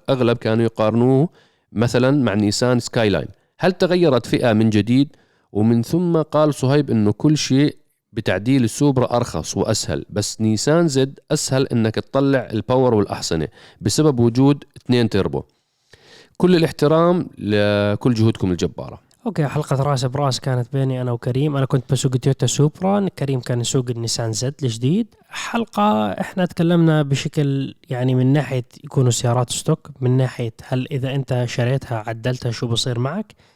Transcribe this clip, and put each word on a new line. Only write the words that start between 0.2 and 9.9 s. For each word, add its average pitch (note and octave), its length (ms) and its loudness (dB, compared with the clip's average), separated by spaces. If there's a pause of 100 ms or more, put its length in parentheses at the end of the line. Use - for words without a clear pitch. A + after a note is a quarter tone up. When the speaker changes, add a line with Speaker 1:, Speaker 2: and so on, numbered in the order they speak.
Speaker 1:
كانوا A2+ 280 0
يقارنوه A#2+ 640 2 (440)
مثلًا B2 380 2
مع B2 240 2
نيسان A#2 460 2
سكاي A2+ 280 -2
لاين. E2 200 -2 (300)
هل F#3 140 0
تغيرت E3+ 540 2
فئة - 260 0
من A2 180 4
جديد؟ A#2+ 460 2 (360)
ومن A#2 300 2
ثم E3+ 400 0
قال D3+ 320 2
صهيب C3+ 360 0
إنه G#2+ 220 2
كل D3+ 240 2
شيء C#3 400 0 (360)
بتعديل A2 520 0
السوبرا B2+ 520 0
أرخص F2+ 400 -4
وأسهل، F#2+ 540 -2